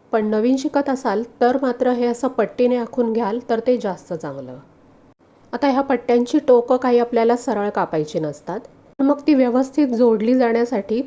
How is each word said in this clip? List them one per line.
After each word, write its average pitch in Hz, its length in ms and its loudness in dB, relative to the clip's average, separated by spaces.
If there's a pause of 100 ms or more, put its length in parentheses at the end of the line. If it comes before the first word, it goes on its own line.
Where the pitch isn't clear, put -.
(120)
पण 214 140 0
नवीन 220 320 0
शिकत 285 320 -2
असाल 240 340 -2 (180)
तर 254 200 4
मात्र 247 300 0
हे 240 140 -2
असं 240 220 -2
पट्टीने 247 500 0
आखून 233 360 -2
घ्याल 226 260 -2 (100)
तर 226 180 -2
ते 254 100 2
जास्त 190 360 -8
चांगलं. 135 440 -10 (960)
आता 262 140 0
ह्या 269 140 2
पट्ट्यांची 247 680 0
टोकं 247 300 4
काही 247 220 2
आपल्याला 233 380 2
सरळ 208 320 -2
कापायची 165 500 -2
नसतात, 156 400 -6 (400)
मग 277 280 2
ती 311 60 6
व्यवस्थित 262 540 2
जोडली 233 480 2
जाण्यासाठी 233 720 0